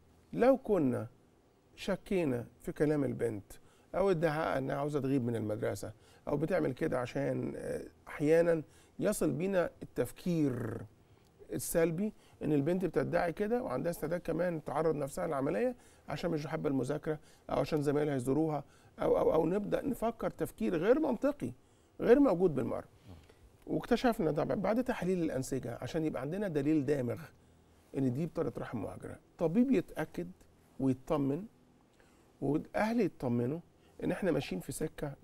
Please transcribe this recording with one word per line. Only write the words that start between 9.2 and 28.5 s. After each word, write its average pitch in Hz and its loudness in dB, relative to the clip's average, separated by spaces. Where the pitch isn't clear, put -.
بينا 175 0
التفكير 123 -2
السلبي 175 0
إن 151 2
البنت 170 2
بتدعي 160 0
كده 226 -2
وعندها 139 -2
استعداد 170 -4
كمان 165 -2
تعرض 156 0
نفسها 147 -4
للعملية 170 0
عشان 170 -4
مش 151 -4
حابة 156 -4
المذاكرة 143 -2
أو 127 2
عشان 147 0
زمايلها 147 2
يزوروها 143 0
أو، 160 4
أو، 160 4
أو 165 4
نبدأ 185 0
نفكر 226 -2
تفكير 180 -2
غير 220 6
منطقي 277 0
غير 233 8
موجود 185 4
بالمرة. 117 -2
واكتشفنا 180 0
طبعًا 151 0
بعد 214 0
تحليل 180 0
الأنسجة 131 -4
عشان 160 -2
يبقى 151 -2
عندنا 185 -4
دليل 147 2
دامغ 123 0
إن 131 2
دي 151 -2
بطانة 156 -4